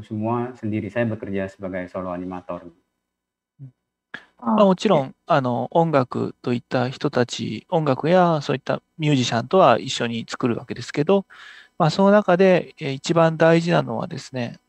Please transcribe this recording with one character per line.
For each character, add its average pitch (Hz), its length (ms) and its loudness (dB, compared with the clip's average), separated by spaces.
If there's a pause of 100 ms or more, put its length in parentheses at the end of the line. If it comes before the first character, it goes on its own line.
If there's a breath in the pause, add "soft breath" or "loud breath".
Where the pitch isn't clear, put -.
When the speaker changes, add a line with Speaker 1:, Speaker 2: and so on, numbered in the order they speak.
Speaker 1:
semua 117 560 -6
sendiri. 104 320 -6
Saya 120 160 -2
bekerja 98 400 -6
sebagai 92 400 -10
solo 92 240 -8
animator. 90 560 -10 (1700 loud breath)
Speaker 2:
ま 233 180 -2
あ、 214 40 6
Speaker 3:
あ、 202 40 6
Speaker 2:
も 190 100 4
ち - 120 -2
ろ 160 160 4
ん、 135 40 -8
Speaker 3:
え - 20 -10
え。 - 40 -20 (140)
Speaker 2:
あ 151 140 2
の、 123 300 -2
音 165 200 2
楽 120 500 -2
と 123 120 -2
い 120 40 -2
っ - 40 -6
た 127 280 -2
人 - 220 -4
た 123 140 0
ち、 - 440 -10
音 160 160 -2
楽 139 240 0
や 175 320 4
そ - 120 -4
う - 20 -2
い 131 40 -4
っ - 20 -20
た - 200 -4 (160)
ミ 151 120 0
ュ 147 40 4
ー - 20 4
ジ 127 100 4
シ 123 80 -4
ャ 117 100 -2
ン 127 40 -10
と 190 120 2
は 135 200 6
一 135 120 -10
緒 120 160 -4
に 117 200 -6
作 - 200 -4
る 113 100 0
わ - 80 -12
け - 80 -10
で 113 80 -12
す - 100 -14
け 143 120 -2
ど、 196 220 2 (520 loud breath)
ま 160 100 2
あ、 - 20 2
そ 196 140 0
の 196 80 6
中 202 260 4
で、 185 420 2
え 139 100 -6
ー、 - 40 -4
一 139 200 -4
番 160 240 4
大 165 240 6
事 170 100 -2
な 151 120 2
の 120 140 -6
は - 100 -6
で - 100 -10
す - 180 -16
ね、 120 340 -8